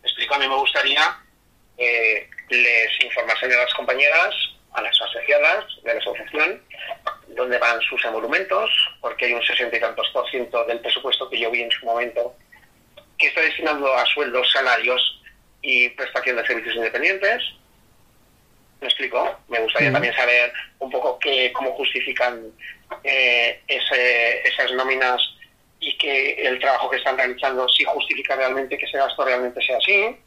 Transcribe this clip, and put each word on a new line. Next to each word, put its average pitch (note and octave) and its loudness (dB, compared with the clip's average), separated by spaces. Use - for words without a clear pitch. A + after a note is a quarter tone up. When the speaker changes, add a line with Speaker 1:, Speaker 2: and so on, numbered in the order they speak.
Speaker 1:
Me - -4
explico, - -2
a C#3 0
mí C3+ 0
me C3+ 0
gustaría, C#3 2
eh, A#2 0
les A#2+ 2
informasen A#2+ -2
a B2 4
las B2 2
compañeras, C#3+ 2
a - -4
las - 2
asociadas D3 2
de A#2 0
la A2 -2
asociación, D3+ -4
dónde B2 -2
van A#2 2
sus - -2
emolumentos, E3 -2
porque B2 -4
hay A#2+ 0
un A#2+ -2
sesenta A#2+ -2
y A2 0
tantos A2+ -2
por - -2
ciento A#2+ -2
del A#2 -4
presupuesto B2+ -2
que C3+ -4
yo A2+ -2
vi A#2 -2
en A#2 -6
su - -14
momento A#2+ -2
que D3 4
está E3+ -2
destinado D3+ 0
a B2 4
sueldos, B2+ 0
salarios B2 2
y B2 2
prestación B2+ -4
de A2+ -2
servicios A#2 -4
independientes. F#3 0
¿Me B2+ -8
explico? - -2
Me A#2+ -2
gustaría A#2 2
Speaker 2:
Ujú. B2+ 2
Speaker 1:
también B2 2
saber B2 4
un C3 -8
poco B2+ -2
qué, B2+ 0
cómo B2+ -2
justifican, B2 -4
eh, B2 2
ese, B2 2
esas B2+ 0
nóminas C3 0
y C#3+ -6
que C#3 0
el C3 0
trabajo B2+ 2
que C3 0
están C3 0
realizando, B2+ 0
si C#3+ 4
justifica - -2
realmente C3+ -2
que - -4
ese C#3 -4
gasto C3+ 0
realmente B2 -2
sea B2+ 0
así. G3+ 2